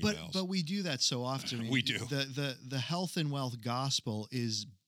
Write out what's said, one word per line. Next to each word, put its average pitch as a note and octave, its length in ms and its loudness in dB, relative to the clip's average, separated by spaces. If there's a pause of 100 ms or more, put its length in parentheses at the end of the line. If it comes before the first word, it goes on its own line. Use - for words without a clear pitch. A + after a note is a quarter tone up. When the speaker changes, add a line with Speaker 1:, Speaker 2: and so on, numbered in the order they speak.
Speaker 1:
But, G#3 140 2
Speaker 2:
emails. E2 180 -8
Speaker 1:
but F#3+ 120 0
we F#3 180 0
do F#3+ 200 0
that D3+ 200 0
so B2 200 2
often. B2+ 440 -2
Speaker 2:
<laughs> - 20 -2
We B2+ 140 4
do. A2 160 2
Speaker 1:
The, C#3 340 0
the, C3+ 240 -2 (100)
the C3 120 -2
health E3+ 360 -2
and D#3 140 2
wealth C3 320 -2
gospel A#2 680 0
is A2+ 340 0 (220)